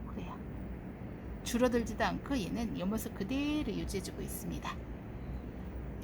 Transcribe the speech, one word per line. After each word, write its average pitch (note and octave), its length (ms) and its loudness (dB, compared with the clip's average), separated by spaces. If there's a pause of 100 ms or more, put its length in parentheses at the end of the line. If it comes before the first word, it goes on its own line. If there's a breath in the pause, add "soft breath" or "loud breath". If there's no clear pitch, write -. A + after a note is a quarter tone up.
그래요. F#3+ 320 -4 (1080)
줄어들지도 A#3 600 4
않고 F#3+ 340 2
얘는 F#3+ 380 2
이 E3+ 80 0
모습 A3 300 2
그대로 C#4 580 2
유지해주고 F3 500 -2
있습니다. - 520 -2 (1300)